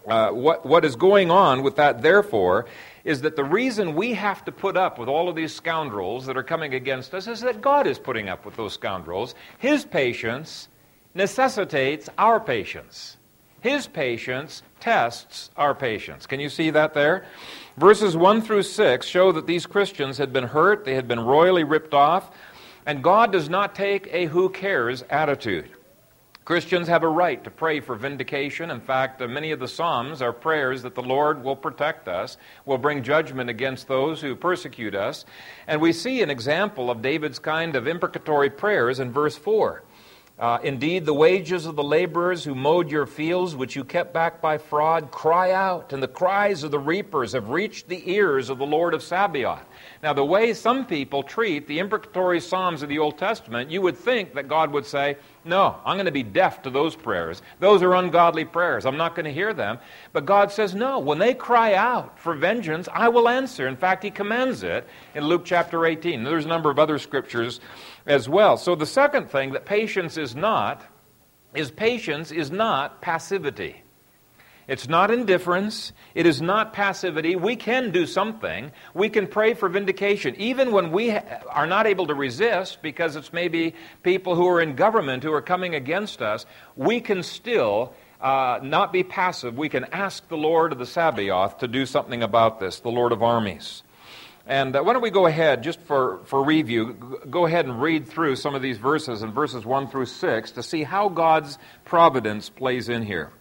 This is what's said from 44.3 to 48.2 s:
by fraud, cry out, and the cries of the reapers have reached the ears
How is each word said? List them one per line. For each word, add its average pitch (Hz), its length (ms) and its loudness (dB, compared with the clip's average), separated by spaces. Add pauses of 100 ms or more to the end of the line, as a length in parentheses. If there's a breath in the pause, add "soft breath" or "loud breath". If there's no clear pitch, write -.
by 156 160 0
fraud, 151 540 0
cry 180 420 2
out, 185 400 -2
and 135 100 -4
the 131 60 -2
cries 196 540 0
of 151 80 -8
the 143 80 -2
reapers 151 540 -2
have 113 180 -4
reached 185 380 -4
the 175 220 -8
ears 151 380 2